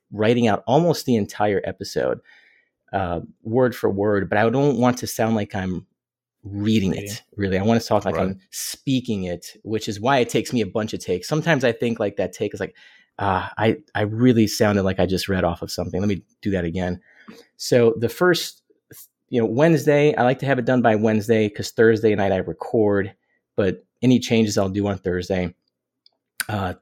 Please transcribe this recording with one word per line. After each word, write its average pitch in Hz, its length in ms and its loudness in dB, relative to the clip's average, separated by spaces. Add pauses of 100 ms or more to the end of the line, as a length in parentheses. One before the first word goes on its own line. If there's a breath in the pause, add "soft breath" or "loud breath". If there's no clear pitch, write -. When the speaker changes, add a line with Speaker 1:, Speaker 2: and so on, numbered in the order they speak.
(120)
Speaker 1:
writing 120 360 2
out - 180 0
almost 160 400 2
the 123 100 2
entire 104 500 0
episode, 65 540 -4 (760 soft breath)
uh, 87 260 -4 (240)
word 120 320 0
for 107 140 -2
word, 98 400 0
but 104 80 -2
I 110 120 2
don't 135 280 2
want 123 220 2
to 110 80 -8
sound 113 280 0
like 104 180 -4
I'm 95 320 -4 (580)
reading 101 500 0
it, - 80 -6
Speaker 2:
Reading. 101 160 -10 (180)
Speaker 1:
really. 95 220 0
I 95 60 -2
wanna 113 180 2
talk 104 240 0
like 87 100 0
Speaker 2:
Right. 92 140 0
Speaker 1:
I'm 95 100 -8 (120)
speaking 120 760 -4
it, 87 380 -10
which 107 260 -4
is 101 100 -6
why 131 200 2
it 120 100 0
takes - 240 -2
me 120 80 0
a 101 40 -2
bunch 110 280 -4
of 92 80 -6
takes. - 260 -4
Sometimes 151 380 0
I 117 80 2
think, 117 260 -2
like, 104 160 -2
that 92 160 -4
take 107 220 -6
is 98 80 -10
like, - 140 -8 (440 soft breath)
"Ah, 95 380 -2
I, 110 200 2 (160)
I 107 100 -2
really 113 440 4
sounded 104 360 2
like 95 160 -2
I 90 60 2
just 90 220 -2
read 92 160 0
off 85 180 -2
of - 80 -10
something. 90 300 -6
Let 104 80 0
me 92 160 -2 (180)
do 101 100 -4
that 90 120 0
again." 90 380 -4 (560 loud breath)
So 120 400 2
the 113 120 -2
first, - 520 0 (680)
you 123 120 0
know, 113 60 2
Wednesday, 147 680 4
I 117 80 2
like 131 160 2
to 131 60 -6
have 135 120 2
it 120 80 -2
done 127 160 2
by 113 140 4
Wednesday 107 540 2
'cause - 220 -8
Thursday 110 440 4
night 98 160 2
I 95 60 2
record, 98 760 -2 (440)
but 95 260 0 (200)
any 127 160 6
changes 113 380 0
I'll 98 120 2
do 101 180 -2
on 95 120 -4
Thursday. 90 540 -4 (920)
Uh, 95 340 -4